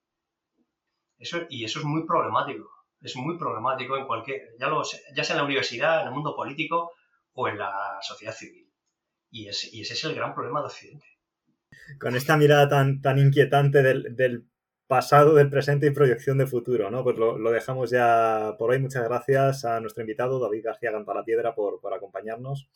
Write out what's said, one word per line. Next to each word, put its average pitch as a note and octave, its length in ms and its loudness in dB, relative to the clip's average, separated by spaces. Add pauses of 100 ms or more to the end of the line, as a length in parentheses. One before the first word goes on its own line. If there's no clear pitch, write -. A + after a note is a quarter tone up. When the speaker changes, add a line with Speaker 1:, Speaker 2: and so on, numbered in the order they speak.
(1160)
Speaker 1:
Eso, C#3 200 -10 (100)
y A#2 160 -10
eso D3 160 -6
es D3 60 -6
muy D#3 200 -2
problemático. C#3+ 640 -4 (300)
Es A#2 160 -14
muy D#3 220 -6
problemático B2+ 580 -4
en C3 100 -6
cualquier, A#2+ 440 -8 (100)
ya C3 80 -4
lo D3+ 160 -2
sé, - 180 -10 (140)
ya D3 80 -2
sea D#3+ 120 -4
en - 20 0
la C#3+ 80 0
universidad, C#3 560 0
en C3+ 80 -6
el B2 40 -8
mundo D3 220 -6
político D#3 560 -4 (400)
o A#2+ 160 -4
en G#2 100 -6
la G2 440 -8
sociedad G2+ 320 -12
civil. - 360 -20 (600)
Y A2 180 -16
ese, - 240 -10
y A2 100 -16
ese G#2+ 120 -12
es A#2 100 -8
el D3+ 100 -6
gran B2 220 -8
problema B2 240 -6
de C#3+ 60 -6
Occidente. - 420 -18 (920)
Speaker 2:
Con B2 200 -4
esta D3 180 2
mirada D3 320 6
tan, C#3 340 2
tan C3+ 160 0
inquietante C#3 640 6
del, C3 340 2
del B2 340 -2 (380)
pasado, C#3+ 460 6
del C#3+ 160 8
presente C#3+ 380 2
y C#3+ 40 4
proyección C3+ 460 2
de C3+ 80 4
futuro, A#2+ 460 -2
¿no? B2 140 -4
Pues A#2 120 2
lo, A2+ 200 2
lo A2 140 0
dejamos B2 380 -2
ya A2+ 680 4
por A#2 120 2
hoy. C3 80 2
Muchas C3 260 -2
gracias C3+ 580 0
a A#2 160 -2
nuestro A2+ 220 -8
invitado, B2 400 -4
David A2 240 -4
García A2 260 -4
Cantalapiedra, G#2+ 640 -4
por, G2 240 -4
por G2 140 -8
acompañarnos. A2 840 -10